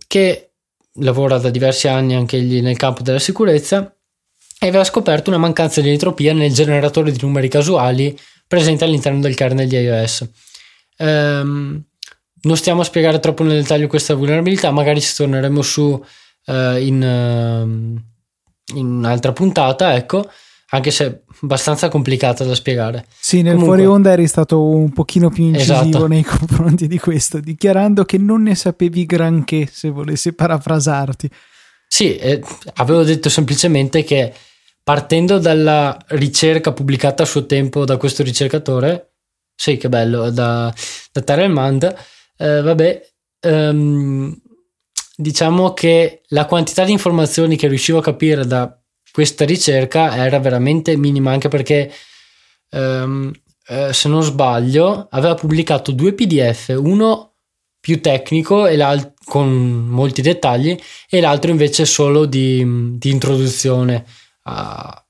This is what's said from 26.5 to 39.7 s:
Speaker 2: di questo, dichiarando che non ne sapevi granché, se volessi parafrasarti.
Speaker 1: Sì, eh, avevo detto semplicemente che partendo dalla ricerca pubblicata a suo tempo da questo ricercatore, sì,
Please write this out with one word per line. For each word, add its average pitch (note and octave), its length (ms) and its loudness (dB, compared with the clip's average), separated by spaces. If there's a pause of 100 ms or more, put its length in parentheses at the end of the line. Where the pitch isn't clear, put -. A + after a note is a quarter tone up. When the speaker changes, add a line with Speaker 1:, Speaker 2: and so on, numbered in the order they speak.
Speaker 2:
di E3 100 -2
questo, D#3 420 -2
dichiarando G3 680 2
che F#3+ 120 -2
non G#3 240 2
ne G#3+ 140 2
sapevi F3 500 -2
granché, D#3+ 640 0
se - 180 -8
volessi D3+ 440 -4
parafrasarti. D3 960 -2 (580)
Speaker 1:
Sì, - 280 0
eh, - 280 -2 (340)
avevo D#3 260 2
detto D#3 260 0
semplicemente D3 760 0
che C3+ 300 0 (480)
partendo E3+ 560 2
dalla D#3 580 2 (120)
ricerca D3+ 640 0
pubblicata C#3 500 -2
a D3+ 60 2
suo - 180 -4
tempo C#3 400 0
da C3 120 0
questo C#3 260 -2
ricercatore, C3+ 880 -2 (420)
sì, C#3 220 -2